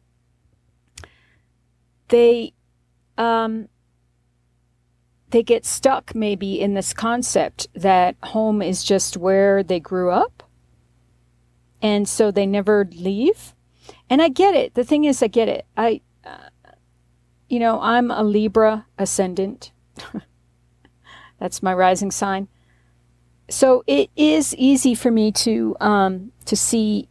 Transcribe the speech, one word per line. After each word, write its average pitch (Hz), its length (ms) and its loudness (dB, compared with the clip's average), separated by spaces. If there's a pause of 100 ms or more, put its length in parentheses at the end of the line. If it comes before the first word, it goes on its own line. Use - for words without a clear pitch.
(2000)
they, 233 460 2 (640)
um, 226 520 -4 (1600)
they 233 120 2
get 233 240 0
stuck - 480 -2
maybe 202 460 -4
in 202 140 -2
this 196 200 -6
concept 233 800 -4
that 180 500 2
home 214 380 -2
is 185 200 -4
just - 340 -2
where 196 460 2
they 180 180 -2
grew 180 300 -4
up. 240 320 -2 (1400)
And 208 260 0
so 214 220 2
they 196 160 0
never 202 460 0
leave. 196 640 -2 (560)
And 277 120 4
I 339 60 4
get 359 260 2
it. - 200 0
The 240 100 -2
thing 302 200 0
is, 277 180 0
I 240 40 0
get 220 220 0
it. - 180 -6 (100)
I, 226 240 0 (240)
uh, - 240 -20 (1000)
you 240 100 -2
know, 226 220 0
I'm 240 300 0
a 220 120 -2
Libra 214 640 2 (120)
ascendant. 190 760 -4 (400)
<laughs> - 1300 -20
That's - 240 -10
my 185 120 -2
rising 185 360 2
sign. 196 380 -6 (1040)
So 262 360 2
it 277 300 0
is 302 400 2
easy 262 380 4
for 240 160 0
me 220 220 2
to, 220 480 -2
um, 196 520 0 (140)
to 214 100 -2
see 214 540 -2